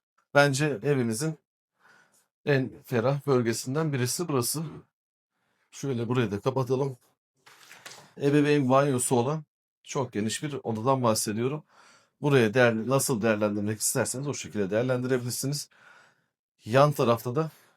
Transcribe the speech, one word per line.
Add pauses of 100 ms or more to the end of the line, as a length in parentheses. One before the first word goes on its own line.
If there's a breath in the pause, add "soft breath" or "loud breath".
(340)
Bence
evimizin (1040 soft breath)
en
ferah
bölgesinden
birisi
burası. (1080)
Şöyle
burayı
da
kapatalım. (1300 loud breath)
Ebeveyn
banyosu
olan (380)
çok
geniş
bir
odadan
bahsediyorum. (560 soft breath)
Buraya
değer-,
nasıl
değerlendirmek
isterseniz
o
şekilde
değerlendirebilirsiniz. (960 soft breath)
Yan
tarafta
da (260 soft breath)